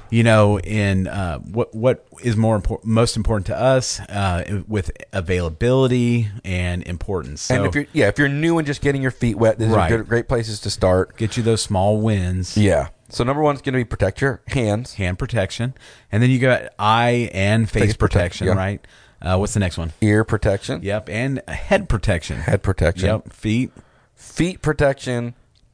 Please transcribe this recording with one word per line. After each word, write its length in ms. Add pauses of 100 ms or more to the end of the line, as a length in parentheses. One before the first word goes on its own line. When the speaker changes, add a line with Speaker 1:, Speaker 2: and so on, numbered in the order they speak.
(100)
Speaker 1:
you 120
know, 380
in, 460
uh, 340
what, 340
what 320 (160)
is 120
more 240
impor-, 240
most 320
important 320
to 80
us, 460
uh, 680
with 240 (220)
availability 1160 (180)
and 380
importance. 580
So 140
Speaker 2:
And 100
if 80
you're, 180
yeah, 160
if 100
you're 120
new 260
and 100
just 140
getting 220
your 80
feet 260
wet, 220
these 100
Speaker 1:
Right. 240
Speaker 2:
are 60
good, 100
great 180
places 340
to 100
start. 480
Speaker 1:
Get 180
you 60
those 180
small 400
wins. 560
Speaker 2:
Yeah. 320 (220)
So 120
number 200
one 140
is 40
gonna 160
be 80
protect 380
your 240
hands. 480
Speaker 1:
Hand 240
protection. 560 (360)
And 120
then 80
you 80
got 400
eye 560
and 340
face 140
Speaker 2:
Face 140
protect-, 20 (400)
Speaker 1:
protection, 80
Speaker 2:
yeah. 80
Speaker 1:
right? 320 (340)
Uh, 160
what's 160
the 80
next 160
one? 240
Speaker 2:
Ear 240
protection. 580
Speaker 1:
Yep. 280
And 380
head 420
protection. 480
Speaker 2:
Head 240
protection. 460
Speaker 1:
Yep. 260
Feet. 380 (440)
Speaker 2:
Feet 460
protection. 720 (400)